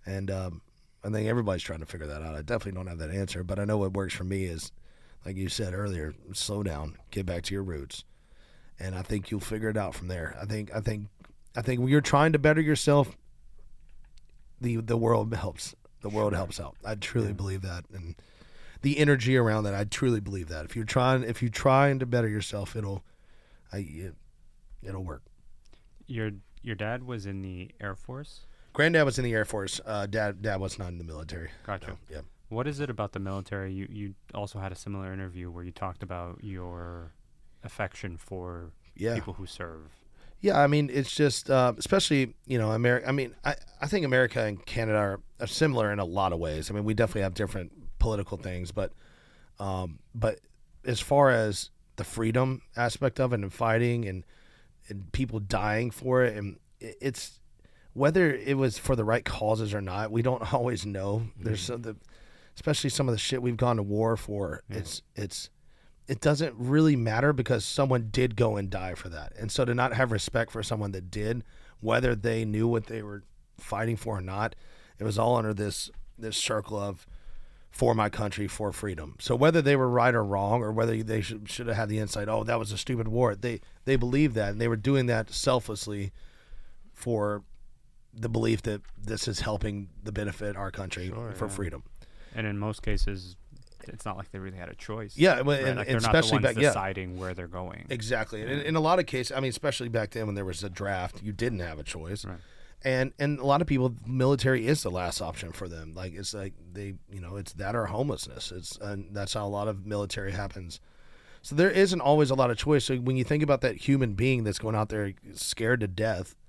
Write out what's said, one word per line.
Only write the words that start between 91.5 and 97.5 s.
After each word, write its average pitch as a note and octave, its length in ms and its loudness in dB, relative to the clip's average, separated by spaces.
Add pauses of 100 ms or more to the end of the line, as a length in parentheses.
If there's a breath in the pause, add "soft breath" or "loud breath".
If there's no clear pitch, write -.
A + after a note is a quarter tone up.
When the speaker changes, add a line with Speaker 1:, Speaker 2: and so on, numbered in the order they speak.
Speaker 1:
freedom. E2 300 -6 (520 soft breath)
Speaker 2:
And A2+ 120 -4
in G2+ 120 -2
most G#2 240 -4
cases, F#2+ 540 2 (480)
it's - 200 -14
not G2 120 -4
like G2 160 -10
they G2 60 -10
really F#2+ 200 -10
had F2 100 -10
a - 60 -12
choice. A2 420 -10
Speaker 1:
Yeah, C#3+ 260 6
well, C#3+ 160 4
Speaker 2:
Right? C3+ 100 2
Speaker 1:
and, B2 100 0
Speaker 2:
Like, G#2 100 -2
Speaker 1:
and C3 60 2
Speaker 2:
they're A#2 60 4
not A2+ 120 4
the D#3+ 60 8
Speaker 1:
especially D#3+ 180 4
Speaker 2:
ones B2 60 4 (120)
Speaker 1:
back, - 20 -2
yeah. C#3 140 6
Speaker 2:
deciding F#2+ 480 -2
where F#2 160 -6
they're F2+ 120 -8
going. F2+ 440 -10